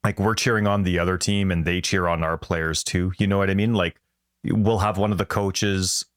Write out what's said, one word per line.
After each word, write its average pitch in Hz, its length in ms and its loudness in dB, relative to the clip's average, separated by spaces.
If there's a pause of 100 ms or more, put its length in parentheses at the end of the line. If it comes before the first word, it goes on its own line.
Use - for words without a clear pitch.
like, 101 160 -2
we're 110 140 2
cheering 107 320 2
on 101 160 2
the 90 160 2
other 90 180 2
team 101 340 0
and 85 140 0
they 87 160 0
cheer 90 260 0
on 85 160 0
our 80 140 -2
players 80 480 -4
too. 92 340 -2
You 104 80 2
know 98 120 2
what 98 120 2
I 95 40 0
mean? 107 200 2
Like, 87 260 0 (440)
we'll 107 360 2
have 92 180 0
one 104 140 2
of 90 60 -2
the 101 80 0
coaches 98 800 -2 (120)